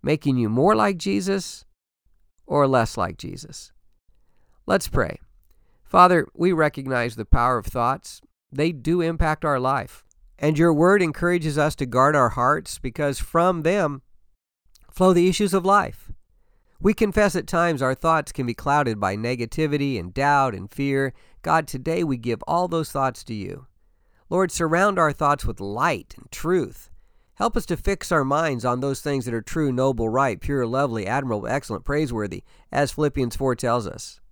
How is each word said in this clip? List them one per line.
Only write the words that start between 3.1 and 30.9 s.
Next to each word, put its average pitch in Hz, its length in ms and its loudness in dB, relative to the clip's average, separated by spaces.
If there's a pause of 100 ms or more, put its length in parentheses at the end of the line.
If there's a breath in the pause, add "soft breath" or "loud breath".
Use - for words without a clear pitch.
Jesus? - 560 -16 (960)
Let's - 200 0
pray. - 320 -2 (640)
Father, 180 520 4
we 180 180 2
recognize 131 640 0
the 110 80 -8
power 123 320 4
of 107 100 -6
thoughts. - 540 -4 (320)
They 151 180 0
do 160 300 -2
impact 165 440 0
our 143 140 0
life. 127 460 -4 (340)
And 151 200 2
your 170 140 6
word 185 300 6
encourages 165 560 -2
us 151 180 0
to 139 100 -4
guard 131 280 4
our 127 140 4
hearts 131 500 0
because 143 400 -4
from 170 440 0
them 160 400 -2 (880)
flow 185 220 4
the 175 160 6
issues 190 260 0
of 180 100 0
life. - 480 0 (680)
We - 120 4
confess 208 420 2
at 175 120 -4
times 165 340 0
our 131 140 0
thoughts 160 360 0
can 135 140 -6
be 120 80 -4
clouded 135 480 0
by 98 160 -2
negativity 131 840 -2
and 90 140 -8
doubt 135 420 2
and 95 160 -12
fear. 139 440 -2 (260 soft breath)
God, 160 260 0
today 165 380 -4
we 135 140 -2
give 117 280 -4
all 175 220 0
those 165 240 -4
thoughts 135 320 -4
to - 80 -12
you. 98 360 -12 (600)
Lord, 180 220 0
surround 180 480 0
our 151 140 2
thoughts 143 340 0
with 113 140 -4
light 110 580 -4
and - 120 -20
truth. - 600 -4 (440)
Help - 220 0
us 220 100 0
to 170 100 -2
fix - 360 -2
our 147 120 2
minds 139 420 0
on 123 140 0
those 139 200 -2
things 139 240 -2
that 120 80 -4
are 113 80 -2
true, 143 320 -2
noble, 123 380 0
right, 127 300 0
pure, 135 260 -2
lovely, 117 400 -2